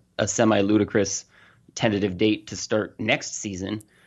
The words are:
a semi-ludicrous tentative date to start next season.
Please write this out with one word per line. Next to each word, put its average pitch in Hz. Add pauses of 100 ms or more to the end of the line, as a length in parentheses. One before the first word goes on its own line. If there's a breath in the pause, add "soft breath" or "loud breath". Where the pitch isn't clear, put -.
(180)
a 107
semi-ludicrous 104 (500 soft breath)
tentative 101
date 107
to 101
start -
next 127
season. 98 (240 soft breath)